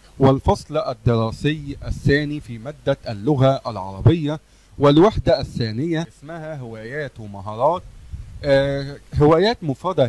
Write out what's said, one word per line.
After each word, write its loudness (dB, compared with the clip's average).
والفصل 2
الدراسي -2
الثاني 0
في -14
مادة -4
اللغة 2
العربية 0
والوحدة 4
الثانية، -4
اسمها -14
هوايات -12
ومهارات. -2
آه، 0
هوايات 4
مفردة 0